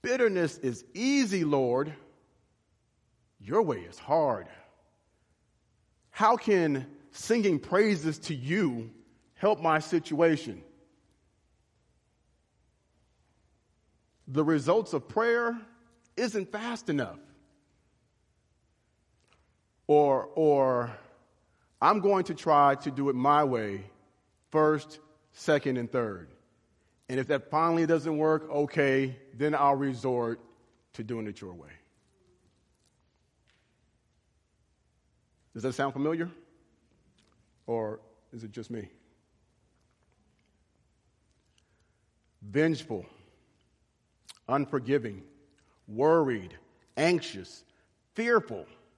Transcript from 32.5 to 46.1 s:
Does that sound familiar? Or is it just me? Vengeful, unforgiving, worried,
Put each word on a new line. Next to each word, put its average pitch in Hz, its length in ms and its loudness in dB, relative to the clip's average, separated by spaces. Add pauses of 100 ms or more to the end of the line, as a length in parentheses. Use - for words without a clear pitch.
Does 110 120 -12
that 127 100 -2
sound 139 180 -2
familiar? 160 380 -4 (1400)
Or 110 340 -6 (320)
is 113 120 -16
it 107 60 -14
just 110 200 -14
me? 107 180 -10 (3500)
Vengeful, 117 640 -2 (1400)
unforgiving, 127 760 -2 (640)
worried, 123 680 0 (420)